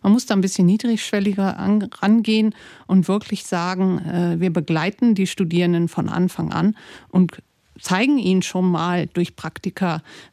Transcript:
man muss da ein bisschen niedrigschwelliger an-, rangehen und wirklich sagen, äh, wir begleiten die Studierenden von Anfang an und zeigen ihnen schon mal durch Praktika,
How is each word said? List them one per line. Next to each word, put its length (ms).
man 100
muss 140
da 80
ein 60
bisschen 260
niedrigschwelliger 920
an-, 300
rangehen 540
und 220
wirklich 360
sagen, 540
äh, 420
wir 120
begleiten 600
die 120
Studierenden 600
von 200
Anfang 440
an 240
und 320
zeigen 380
ihnen 240
schon 260
mal 380
durch 300
Praktika, 680